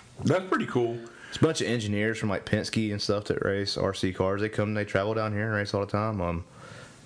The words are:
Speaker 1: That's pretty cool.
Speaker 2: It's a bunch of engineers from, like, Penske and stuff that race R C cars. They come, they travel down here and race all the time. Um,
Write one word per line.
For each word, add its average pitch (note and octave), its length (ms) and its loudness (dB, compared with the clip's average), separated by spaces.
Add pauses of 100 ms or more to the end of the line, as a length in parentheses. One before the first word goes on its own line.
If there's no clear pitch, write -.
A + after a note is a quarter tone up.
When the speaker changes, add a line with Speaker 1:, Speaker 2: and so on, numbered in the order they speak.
(240)
Speaker 1:
That's F#3 220 4
pretty - 200 0
cool. A#2+ 320 0 (320)
Speaker 2:
It's - 80 -12
a - 40 2
bunch D#3 200 4
of F#2 60 0
engineers G#2+ 500 0
from, A2 120 -2
like, F#2+ 160 0
Penske A2 460 2
and G#2 100 -2
stuff G2+ 240 0
that - 200 0
race G2 320 0
R F#2+ 160 2
C F#2+ 200 0
cars. F#2+ 280 0
They G#2+ 80 0
come, G#2+ 240 0
they G#2 120 0
travel G#2 280 2
down A2 200 0
here G#2 100 0
and A2 100 0
race G2+ 220 0
all G2+ 100 2
the - 60 -8
time. G#2+ 300 0
Um, F2 220 0 (640)